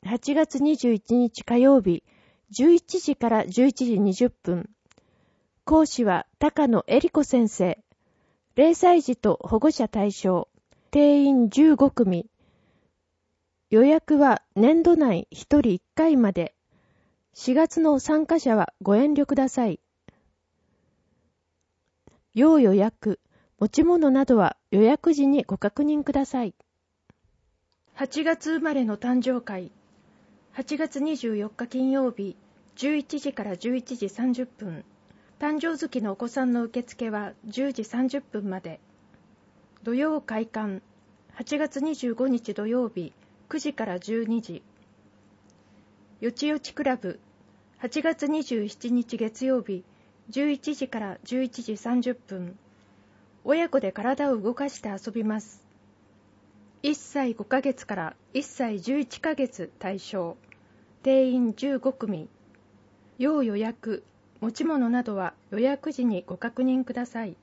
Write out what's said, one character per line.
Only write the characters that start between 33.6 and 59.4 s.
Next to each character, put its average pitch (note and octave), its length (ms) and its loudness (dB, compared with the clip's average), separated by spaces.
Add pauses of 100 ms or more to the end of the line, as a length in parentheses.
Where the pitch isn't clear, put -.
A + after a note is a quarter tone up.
一 B3 200 -8
時 G3+ 140 -8
三 B3 240 -2
十 B3+ 120 -6
分。 F#3 380 -14 (560)
誕 D4+ 220 -4
生 E4 160 -4
月 C4 240 -8
の G#3 120 -6
お - 20 -8
子 A#3+ 120 -10
さ C4 160 -4
ん B3 80 0
の A#3+ 120 -2
受 A#3 180 -8
付 A#3+ 280 -10
は G#3 240 -8 (120)
十 B3+ 260 -6
時 A3+ 120 -10
三 A#3+ 240 -4
十 C4+ 140 -6
分 G3+ 280 -10
ま F#3 100 -8
で。 E3 200 -16 (1040)
土 A3+ 100 -6
曜 D4 280 -2
開 A3 260 -8
館。 G#3 340 -8 (520)
八 D4 240 -8
月 D4 240 -4
二 D#4 140 -4
十 A#3+ 180 -6
五 B3+ 140 -4
日 A#3 260 -4
土 G#3 120 -8
曜 A#3 240 -4
日、 F3 240 -12 (360)
九 D#4 100 -8
時 D4 140 -8
か C#4 120 -8
ら F3+ 140 -8
十 A3+ 240 -6
二 A3+ 180 -4
時。 F3 220 -16 (1600)
よ A#3 100 -4
ち C#4+ 160 -6
よ D4+ 120 -4
ち - 140 -18
ク - 120 -6
ラ C4 100 0
ブ。 F#3 240 -10 (580)
八 C4+ 240 -8
月 D#4+ 280 -4
二 D#4 120 -2
十 A3+ 260 -6
七 A#3 240 -10
日 A#3+ 260 -4
月 A3 280 -6
曜 C4 160 0
日、 F#3+ 220 -10 (460)
十 C#4+ 200 -2
一 C#4+ 260 -4
時 C4 120 -8
か A#3+ 120 -10
ら G3 240 -10
十 B3+ 200 -6
一 A#3+ 180 -10
時 G#3+ 160 -10
三 A#3+ 240 -2
十 A#3+ 140 -4
分。 F#3 420 -14 (840)
親 E4 260 -2
子 - 100 0
で G3 120 -6
体 C4+ 400 -4
を A#3+ 60 -2
動 G#3+ 160 -4
か C#4 160 -6
し - 120 -20
て A3 80 -10
遊 G3 220 -12
び A3+ 120 -6
ま G#3+ 180 -4
す。 - 200 -20 (1200)
一 D4 120 -2
歳 C4 380 -6
五 A3 100 -12
ヶ C4 180 -2
月 C4 240 -6
か G#3 100 -10
ら D#3+ 200 -8 (180)
一 C#4 100 -4
歳 A3+ 360 -8
十 B3+ 200 -4
一 - 200 -10
ヶ D#4+ 160 -4
月 B3 420 -8